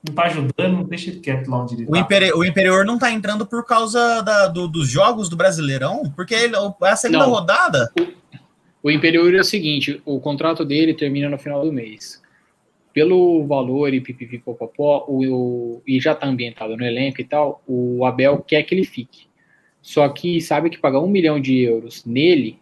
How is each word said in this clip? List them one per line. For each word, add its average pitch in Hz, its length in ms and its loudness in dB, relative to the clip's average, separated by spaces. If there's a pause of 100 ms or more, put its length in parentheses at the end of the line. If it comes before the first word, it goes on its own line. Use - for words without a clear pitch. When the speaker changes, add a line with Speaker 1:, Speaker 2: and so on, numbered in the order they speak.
Speaker 1:
Não 151 100 -8
tá 170 120 0
ajudando, 160 640 -2
deixa - 220 -8
ele - 100 -14
quieto 131 280 -4
lá 123 140 -2
onde 120 120 -8
ele 117 100 -8
Speaker 2:
O 151 80 -4
Speaker 1:
tá. 170 80 2
Speaker 2:
imperi-, 190 320 2
o 165 120 2
Imperior 185 400 2
não 233 140 -2
tá 240 140 0
entrando 214 340 -4
por 233 180 -6
causa 226 580 2
da, 202 260 4
do, 175 180 -4
dos 156 220 -2
jogos 202 400 2
do 170 80 -8
Brasileirão? 160 800 0
Porque 180 180 -4
ele, 226 220 2
o, 202 260 -2
é 190 80 6
a 220 60 4
segunda 277 300 4
Speaker 3:
Não. 247 40 4
Speaker 2:
rodada. 196 640 2 (880)
Speaker 3:
O, 147 60 0
o - 20 2
Imperior 165 440 4
é 190 60 4
o 185 40 2
seguinte: 147 600 -2
o 139 140 -4
contrato 156 460 -2
dele 156 300 2
termina 143 340 -2
no 143 100 -6
final 143 260 -6
do 160 80 -2
mês. 110 480 -12 (760)
Pelo 170 520 4
valor 139 460 0
e 131 80 0
pipipipopopó, 123 1040 -4
o, 131 180 -2
o, 123 640 -4
e 131 140 2
já 156 140 2
tá 143 120 -4
ambientado 117 500 -6
no 123 80 -6
elenco 127 360 -4
e 131 40 -8
tal, 147 420 -2
o 123 380 -2
Abel 131 340 2
quer 151 260 0
que 180 100 -2
ele 185 100 0
fique. - 420 -14 (540)
Só 143 280 0
que 165 320 -4
sabe 160 300 -2
que - 80 -16
pagar 135 200 0
um 165 80 0
milhão 165 320 2
de 131 220 2
euros 117 440 -2
nele 131 580 2